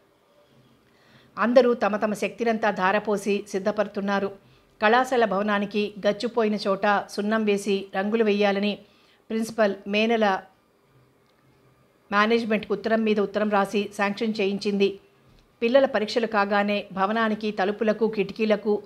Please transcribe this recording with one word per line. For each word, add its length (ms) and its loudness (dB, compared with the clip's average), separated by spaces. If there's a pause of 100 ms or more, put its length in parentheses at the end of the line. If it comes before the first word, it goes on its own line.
(1400)
అందరూ 360 6
తమ 220 0
తమ 160 -2
శక్తినంతా 580 -2
ధారపోసి 800 0
సిద్ధపడుతున్నారు. 1000 -4 (320)
కళాశాల 420 4
భవనానికి 720 -2 (140)
గచ్చుపోయిన 460 0
చోట 560 0
సున్నం 340 -2
వేసి 420 0 (100)
రంగులు 280 0
వెయ్యాలని 540 0 (520)
ప్రిన్సిపల్ 440 0 (120)
మేనల 540 2 (1700)
మేనేజ్‌మెంట్‌కు 600 2
ఉత్తరం 300 0
మీద 160 2
ఉత్తరం 300 -2
రాసి 480 0
శాంక్షన్ 420 -2
చేయించింది. 580 0 (640)
పిల్లల 240 4
పరీక్షలు 400 -2
కాగానే 680 0
భవనానికి 580 0
తలుపులకు, 580 0
కిటికీలకు 760 -2